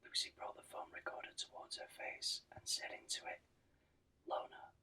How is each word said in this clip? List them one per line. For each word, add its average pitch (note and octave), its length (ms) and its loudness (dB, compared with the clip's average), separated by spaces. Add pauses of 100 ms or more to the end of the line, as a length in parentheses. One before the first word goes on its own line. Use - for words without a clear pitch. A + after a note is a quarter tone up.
Lucy - 320 4
brought - 180 -2
the - 60 -12
phone - 300 -6
recorder - 440 -2
towards - 420 -4
her - 100 -2
face - 540 0 (140)
and - 120 -8
said - 240 4
into - 340 0
it, - 160 0 (840)
Loner - 580 2